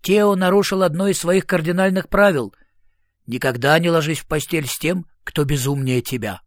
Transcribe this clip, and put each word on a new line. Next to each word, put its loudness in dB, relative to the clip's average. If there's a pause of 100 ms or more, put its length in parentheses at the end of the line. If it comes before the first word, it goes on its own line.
Тео 2
нарушил 2
одно 0
из -2
своих 0
кардинальных 0
правил: 2 (720)
никогда 0
не 2
ложись 0
в -16
постель -4
с -8
тем, -4 (180)
кто -4
безумнее 0
тебя. -8